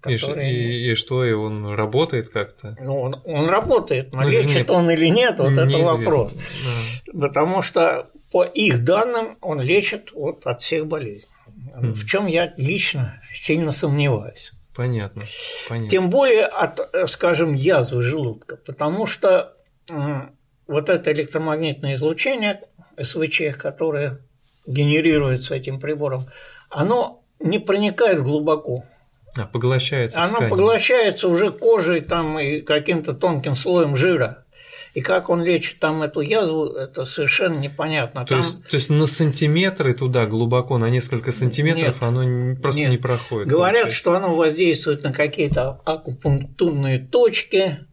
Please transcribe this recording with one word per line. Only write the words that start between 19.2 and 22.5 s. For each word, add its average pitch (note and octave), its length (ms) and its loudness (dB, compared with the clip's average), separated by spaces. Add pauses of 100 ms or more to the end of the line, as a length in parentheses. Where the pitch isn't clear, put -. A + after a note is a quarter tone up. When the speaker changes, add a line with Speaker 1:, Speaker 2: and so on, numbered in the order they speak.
Speaker 2:
м, C#3+ 440 -6 (320)
вот D3 220 -2
это E3+ 220 2
электромагнитное D3+ 840 -2
излучение, G3+ 680 -2 (360)